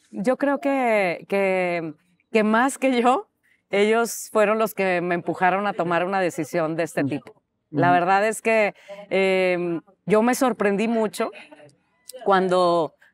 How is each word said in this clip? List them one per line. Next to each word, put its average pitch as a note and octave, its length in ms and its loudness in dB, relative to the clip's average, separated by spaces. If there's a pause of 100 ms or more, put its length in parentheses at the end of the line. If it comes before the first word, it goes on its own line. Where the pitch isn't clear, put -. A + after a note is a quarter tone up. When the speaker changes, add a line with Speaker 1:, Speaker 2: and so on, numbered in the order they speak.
(100)
Speaker 1:
Yo G#3+ 260 -2
creo C#4 220 0
que, A#3 720 0
que, F3+ 680 -2 (380)
que A3 120 4
más A3+ 340 2
que C4 220 2
yo, B3+ 280 2 (420)
ellos A3 640 0
fueron G#3+ 260 2
los A3 160 -2
que F#3 260 0
me F3 140 -2
empujaron F3+ 520 0
a G3+ 60 -2
tomar E3+ 320 -2
una F#3+ 160 -2
decisión E3 560 -4
de E3+ 80 -4
este D#3+ 180 -6
Speaker 2:
Ujú. C#3 60 -2
Speaker 1:
tipo. C#3+ 240 -8 (380)
La E3+ 180 2
Speaker 2:
Ujú. F3 60 4
Speaker 1:
verdad F#3+ 320 2
es A3 160 -4
que, A3 320 0 (360)
em, F3+ 680 0 (260)
yo G#3 160 4
me B3 120 2
sorprendí G#3 540 0
mucho A3 420 -2 (960)
cuando, F3+ 680 2 (200)